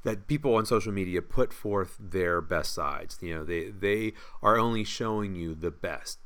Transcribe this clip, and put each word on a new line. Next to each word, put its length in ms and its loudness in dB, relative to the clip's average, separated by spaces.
that 240 -2
people 280 2
on 120 4
social 240 2
media 320 0
put 300 4
forth 480 -2
their 400 0
best 320 -2
sides. 480 -4
You 160 -4
know, 80 -6
they, 260 -2
they 440 0
are 160 8
only 240 2
showing 540 -2
you 180 -4
the 160 -4
best. 560 -8